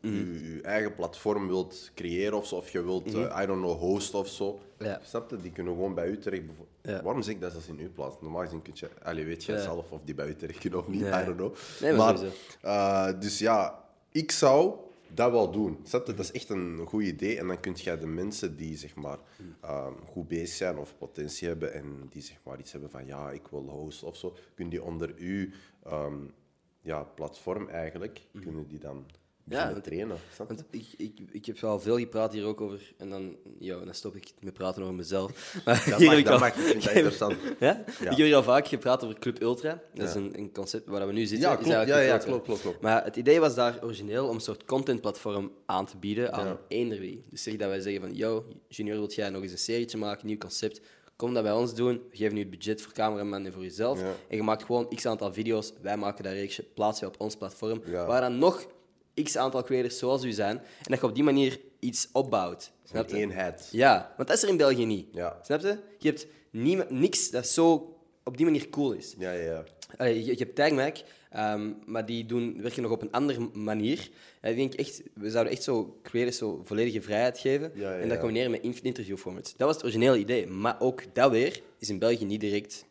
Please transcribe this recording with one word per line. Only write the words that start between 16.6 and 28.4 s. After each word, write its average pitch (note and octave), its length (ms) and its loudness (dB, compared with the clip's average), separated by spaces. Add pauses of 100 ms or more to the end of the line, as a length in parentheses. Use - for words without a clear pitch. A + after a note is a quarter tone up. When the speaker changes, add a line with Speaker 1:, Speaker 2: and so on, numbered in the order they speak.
Speaker 2:
goed G#2+ 160 -2
idee. F#2+ 360 -2
En F2+ 80 -4
dan F2 120 -4
kun F#2 160 -6
je E2+ 220 -4
de D#2 100 -6
mensen F2+ 500 -6
die, D#2+ 200 -8
zeg D2+ 180 -16
maar, C#2+ 220 -10 (200)
Speaker 1:
Mhm. F#2 120 -18 (220)
Speaker 2:
ehm, C2+ 220 -6 (180)
goed E2+ 160 -10
bezig E2 280 -4
zijn F2+ 220 -2
of C#2+ 200 -12
potentie D2+ 500 -8
hebben D#2+ 260 -4
en C#2+ 360 -12
die, C#2 120 -16
zeg - 220 -18
maar, C2 160 -14
iets - 120 -18
hebben D2 180 -14
van, C2 160 -14
ja, C#2 260 -10
ik C#2+ 200 -14
wil C#2 160 -8
host D2 360 -12
of - 140 -12
zo, F2+ 180 -10 (200)
kun F2 100 -8
je E2+ 60 -6
die E2+ 120 -6
onder E2 340 -6
uw, F#2 300 -4 (380)
ehm, D2 300 -4 (680)
ja, D#2 220 -6
platform F2+ 680 -8
eigenlijk, E2+ 500 -8 (120)
Speaker 1:
Mhm. G2+ 120 -16